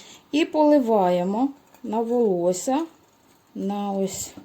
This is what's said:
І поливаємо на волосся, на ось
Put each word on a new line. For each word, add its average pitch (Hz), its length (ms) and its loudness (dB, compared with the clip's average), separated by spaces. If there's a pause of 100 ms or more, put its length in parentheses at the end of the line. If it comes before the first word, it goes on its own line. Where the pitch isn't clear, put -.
(320)
І 302 140 0
поливаємо 226 1040 2 (340)
на 220 160 -4
волосся, 226 840 0 (720)
на 202 360 -6
ось 196 400 -6 (140)